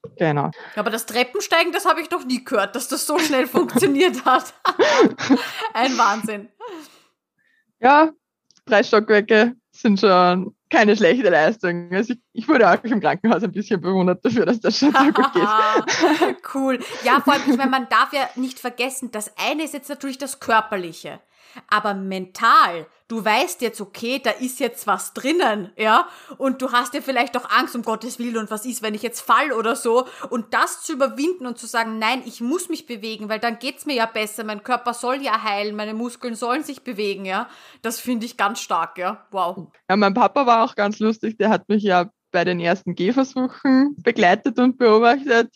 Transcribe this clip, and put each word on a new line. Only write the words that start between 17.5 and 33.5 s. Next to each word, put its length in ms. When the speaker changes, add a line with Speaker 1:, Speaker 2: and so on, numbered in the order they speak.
Speaker 2:
meine, 140
man 180
darf 240
ja 220
nicht 240
vergessen, 520
das 260
eine 260
ist 100
jetzt 160
natürlich 280
das 220
Körperliche, 800
aber 260
mental, 920
du 160
weißt 380
jetzt, 200
okay, 420
da 80
ist 280
jetzt 280
was 260
drinnen, 640
ja, 320
und 240
du 100
hast 220
dir 80
vielleicht 340
auch 140
Angst, 260
um 60
Gottes 380
Willen, 180
und 140
was 140
ist, 180
wenn 100
ich 80
jetzt 200
fall 300
oder 240
so, 320
und 240
das 300
zu 100
überwinden 520
und 120
zu 100
sagen, 320
„Nein, 260
ich 140
muss 300
mich 160
bewegen, 420
weil 120
dann 200